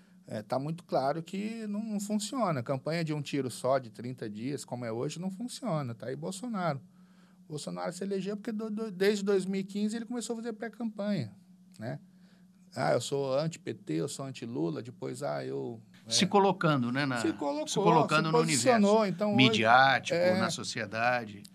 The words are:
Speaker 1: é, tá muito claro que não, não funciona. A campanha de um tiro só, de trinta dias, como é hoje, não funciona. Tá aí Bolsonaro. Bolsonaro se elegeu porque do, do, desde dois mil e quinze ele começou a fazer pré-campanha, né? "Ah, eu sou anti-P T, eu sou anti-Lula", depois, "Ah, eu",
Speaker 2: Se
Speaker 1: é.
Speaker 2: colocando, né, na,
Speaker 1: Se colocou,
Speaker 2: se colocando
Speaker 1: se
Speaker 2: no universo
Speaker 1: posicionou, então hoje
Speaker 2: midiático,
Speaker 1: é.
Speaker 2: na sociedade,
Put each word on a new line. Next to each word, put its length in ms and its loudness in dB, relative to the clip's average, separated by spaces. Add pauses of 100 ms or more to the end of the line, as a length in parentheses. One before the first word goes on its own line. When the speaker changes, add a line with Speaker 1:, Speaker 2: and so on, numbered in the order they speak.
(260)
Speaker 1:
é, 140 -6
tá 180 -2
muito 260 -6
claro 380 0
que 440 -8
não, 160 -6
não 180 -4
funciona. 600 -2
A 20 -6
campanha 420 -2
de 80 -2
um 80 -2
tiro 300 -2
só, 280 2
de 120 -6
trinta 400 -8
dias, 340 -6
como 200 -8
é 80 -4
hoje, 280 -4
não 100 -4
funciona. 640 -6
Tá 120 -12
aí 100 -6
Bolsonaro. 640 -4 (680)
Bolsonaro 440 -6
se 100 -8
elegeu 340 -4
porque 160 -8
do, 180 -6
do, 200 -6
desde 320 2
dois 220 2
mil 160 -2
e 40 -4
quinze 320 -2
ele 100 -6
começou 280 -4
a 20 -10
fazer 180 -6
pré-campanha, 800 -4 (420)
né? 200 -6 (760)
"Ah, 180 2
eu 80 4
sou 380 -2
anti-P 360 -4
T, 200 -10
eu 140 -2
sou 160 -8
anti-Lula", 580 -6
depois, 400 -10
"Ah, 220 -4
eu", 380 -8 (260)
Speaker 2:
Se 160 4
Speaker 1:
é. 20 0
Speaker 2:
colocando, 640 4
né, 140 0
na, 160 0
Speaker 1:
Se 140 0
colocou, 340 -4
Speaker 2:
se 60 -4
colocando 520 4
Speaker 1:
se 60 0
Speaker 2:
no 60 4
universo 260 2
Speaker 1:
posicionou, 420 6
então 280 0
hoje 20 4
Speaker 2:
midiático, 800 6
Speaker 1:
é. 240 4
Speaker 2:
na 80 2
sociedade, 920 -2 (120)